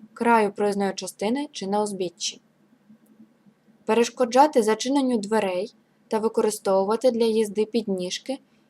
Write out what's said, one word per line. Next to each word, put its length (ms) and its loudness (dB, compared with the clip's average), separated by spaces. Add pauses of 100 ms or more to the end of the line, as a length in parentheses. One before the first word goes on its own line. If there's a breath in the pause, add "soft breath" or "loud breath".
(140)
краю 380 2
проїзної 420 -2
частини 580 -6
чи 160 -10
на 140 0
узбіччі. 600 -8 (1400)
Перешкоджати 800 4
зачиненню 540 0
дверей 580 -2 (320)
та 120 -2
використовувати 920 0
для 140 0
їзди 400 0
підніжки 720 -6 (300 soft breath)